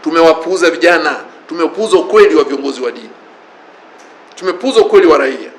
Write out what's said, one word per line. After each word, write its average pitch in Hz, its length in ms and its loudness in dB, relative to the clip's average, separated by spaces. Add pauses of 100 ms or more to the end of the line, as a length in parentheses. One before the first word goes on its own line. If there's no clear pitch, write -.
Tumewapuuza 165 640 2
vijana. 160 460 0 (340)
Tumepuuza 175 480 -2
ukweli 190 380 2
wa 151 80 2
viongozi 135 380 -6
wa 120 100 -6
dini. 113 180 -18 (1300)
Tumepuuza 220 460 -2
ukweli 185 260 4
wa 151 100 4
raia. 135 420 -6